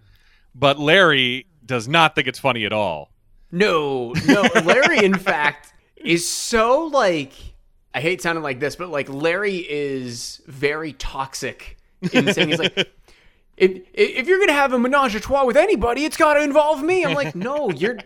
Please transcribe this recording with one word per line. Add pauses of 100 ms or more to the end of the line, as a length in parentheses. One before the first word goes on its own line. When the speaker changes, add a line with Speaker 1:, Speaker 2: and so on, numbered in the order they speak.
(240)
Speaker 1:
<laughs>
but
Larry (180)
does
not
think
it's
funny
at
all. (380)
Speaker 2:
No, (160)
no.
Speaker 1:
<laughs>
Speaker 2:
Larry,
in
fact, (220)
is
so,
like, (640)
I
hate
sounding
like
this,
but,
like,
Larry (120)
is
very
toxic (340)
in
saying,
he's
like,
Speaker 1:
<laughs>
Speaker 2:
"If, (120)
if
you're
gonna
have
a
menage
a
trois
with
anybody,
it's
gotta
involve
me."
I'm
like,
"No,
you're,